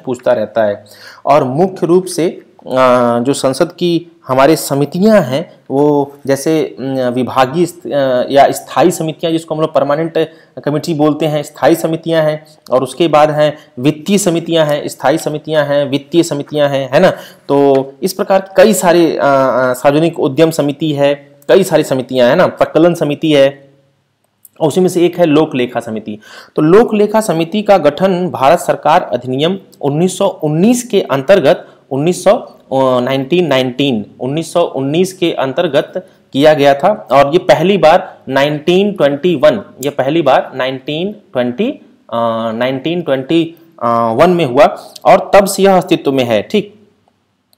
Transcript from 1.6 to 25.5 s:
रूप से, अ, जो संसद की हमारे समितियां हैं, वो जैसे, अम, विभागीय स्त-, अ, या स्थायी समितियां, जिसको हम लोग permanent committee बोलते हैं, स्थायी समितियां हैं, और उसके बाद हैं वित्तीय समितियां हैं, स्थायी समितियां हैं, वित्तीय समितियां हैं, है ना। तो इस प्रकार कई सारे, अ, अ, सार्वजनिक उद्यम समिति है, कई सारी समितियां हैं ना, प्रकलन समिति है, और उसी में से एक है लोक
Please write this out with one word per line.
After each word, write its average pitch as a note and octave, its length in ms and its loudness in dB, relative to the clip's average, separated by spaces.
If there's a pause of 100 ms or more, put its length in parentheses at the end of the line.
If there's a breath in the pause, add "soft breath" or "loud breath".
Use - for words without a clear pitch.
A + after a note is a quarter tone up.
रूप F#3 180 2
से, E3+ 220 -4 (400)
अ, B2 520 2
जो C3 140 -2
संसद C#3 380 -2
की E3+ 360 -4 (200)
हमारे C3+ 280 4
समितियां F3 680 0
हैं, C#3 300 -6 (180 loud breath)
वो C#3+ 440 0 (120)
जैसे, D3+ 520 -2
अम, B2 60 -8
विभागीय C3 800 -2
स्त-, - 220 -12
अ, C3 420 -2
या C#3 220 4
स्थायी C#3+ 400 0
समितियां, E3 400 -6
जिसको D#3+ 240 -4
हम D#3 60 -4
लोग D#3 120 -4
permanent D#3+ 560 -2 (340 loud breath)
committee D3 300 -4
बोलते D3+ 320 0
हैं, D3 180 -4
स्थायी D3+ 320 0
समितियां E3 480 -2
हैं, D3+ 220 -4 (260 soft breath)
और C3 120 2
उसके E3 240 -2
बाद D3+ 240 4
हैं D3 260 0 (220 loud breath)
वित्तीय D3+ 380 -2
समितियां E3 500 0
हैं, D3 200 -4
स्थायी C#3+ 300 -2
समितियां D3+ 480 -4
हैं, C#3+ 200 -2
वित्तीय C#3 380 -2
समितियां D3 460 -2
हैं, C3+ 240 -4
है D3 60 2
ना। F#3 100 4 (400 loud breath)
तो C#3 420 2 (120)
इस F#3 100 -4
प्रकार G3 440 -2
कई G3+ 160 4
सारे, E3+ 440 2
अ, - 40 -4
अ, C3 520 0
सार्वजनिक D#3 460 0
उद्यम D3 320 0
समिति D3 420 -4
है, C#3+ 440 -2 (120)
कई F#3+ 140 4
सारी D#3 200 0
समितियां B2+ 460 0
हैं C#3 60 2
ना, - 120 2
प्रकलन D#3 460 0
समिति D#3 380 -2
है, C#3 380 2 (920)
और D#3+ 60 2
उसी E3 140 0
में F#3 80 2
से F3 160 0
एक E3+ 120 -2
है F3 80 2
लोक D#3 300 2